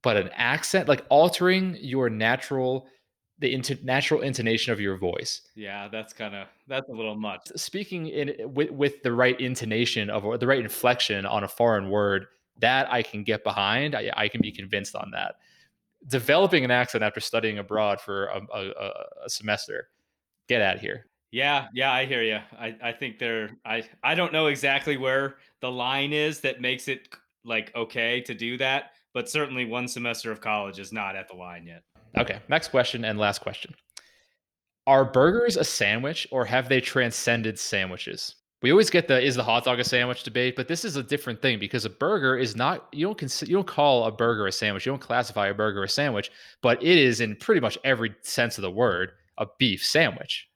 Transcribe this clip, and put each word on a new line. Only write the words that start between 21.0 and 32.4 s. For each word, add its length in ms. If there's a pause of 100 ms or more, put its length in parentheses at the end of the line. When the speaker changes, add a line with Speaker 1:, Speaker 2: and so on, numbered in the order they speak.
Speaker 2:
Yeah, 440
yeah, 180
I 140
hear 160
ya. 180 (180)
I, 240
I 100
think 260
they're, 320 (140)
I, 180 (200)
I 120
don't 180
know 140
exactly 500
where 400 (240)
the 100
line 420
is 280
that 200
makes 280
it, 200 (360)
like, 300
okay 480
to 120
do 240
that, 340 (200)
but 160
certainly 360
one 240
semester 420
of 100
college 380
is 140
not 240
at 120
the 60
line 320
yet. 160 (340)
Speaker 1:
Okay, 320